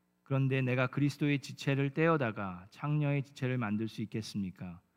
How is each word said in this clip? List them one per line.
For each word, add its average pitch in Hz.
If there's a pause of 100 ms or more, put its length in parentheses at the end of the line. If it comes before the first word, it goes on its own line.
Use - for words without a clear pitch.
(240)
그런데 135
내가 127
그리스도의 143
지체를 139
떼어다가 110
창녀의 143
지체를 127
만들 110
수 110
있겠습니까? 95 (160)